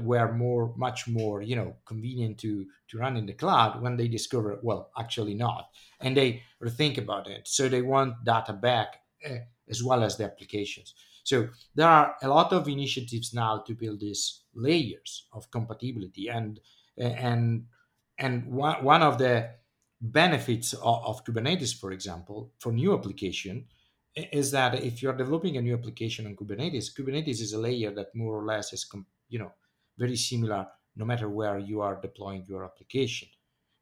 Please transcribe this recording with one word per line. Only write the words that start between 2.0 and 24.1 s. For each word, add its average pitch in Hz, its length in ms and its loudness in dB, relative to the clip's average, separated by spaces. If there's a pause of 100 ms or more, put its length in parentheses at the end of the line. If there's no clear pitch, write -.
to, 104 260 -4 (220)
to 113 100 -10
run 127 180 -2
in 107 80 -2
the 98 80 -8
cloud 135 480 4
when 123 160 -2
they 117 120 2
discover, 110 540 -2
well, 107 360 -2
actually 110 360 -4
not. 110 360 -2 (300)
And 131 140 0
they 127 280 4 (200)
rethink 123 360 0
about 101 320 -4
it. - 180 -14
So 135 200 2
they 123 120 2
want 127 440 2
data 113 280 2
back, 113 440 2 (280)
uh, 135 120 -8 (340)
as 113 120 -4
well 123 200 4
as 98 160 0
the 110 60 0
applications. - 680 -8 (280)
So - 280 2 (240)
there 156 120 6
are 156 360 10
a 135 60 0
lot 165 260 6
of 156 120 4
initiatives 123 680 -4
now 110 240 0
to 113 160 -8
build 107 260 -8
these 104 400 -6 (140)
layers 123 800 -2
of - 180 -14
compatibility. 110 800 -6
And, 113 300 -4 (380)
and, 120 680 0 (520)
and 123 280 -2
one, 135 360 0
one 151 200 8
of 135 160 6
the 123 320 4 (500)
benefits 123 720 2
of, 117 320 2
of 110 200 -4
Kubernetes, 123 540 0
for 95 140 -8
example, 95 640 -10
for 117 140 -4
new 156 220 4
application, 98 720 -6 (500)